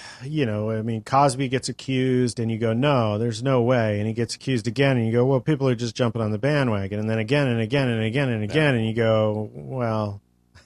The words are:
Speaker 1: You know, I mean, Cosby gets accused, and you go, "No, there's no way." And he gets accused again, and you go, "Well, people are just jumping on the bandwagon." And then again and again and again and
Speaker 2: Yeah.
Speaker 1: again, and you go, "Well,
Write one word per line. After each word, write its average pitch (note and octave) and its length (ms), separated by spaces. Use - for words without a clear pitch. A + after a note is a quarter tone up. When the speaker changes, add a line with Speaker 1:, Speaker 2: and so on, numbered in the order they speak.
Speaker 1:
You D3 220
know, G#2+ 240
I A2 120
mean, A2+ 200
Cosby C3+ 460
gets B2+ 200
accused, B2+ 680
and A2+ 120
you A2+ 80
go, A2+ 160
"No, A#2+ 440
there's A2+ 240
no C3 200
way." A#2 360
And G#2 80
he A2+ 60
gets A2+ 220
accused A#2+ 340
again, C3+ 300
and A2+ 80
you A2+ 60
go, A#2+ 140
"Well, C3 140
people C#3 280
are B2+ 60
just A#2 220
jumping A#2 260
on G#2+ 80
the G#2+ 80
bandwagon." G#2+ 640
And G#2+ 100
then A2 80
again C3+ 300
and A#2 120
again B2+ 280
and A2+ 140
again B2+ 260
and A2+ 140
Speaker 2:
Yeah. - 80
Speaker 1:
again, D3+ 260
and A2 100
you A2 80
go, G#2+ 580
"Well, A#2 680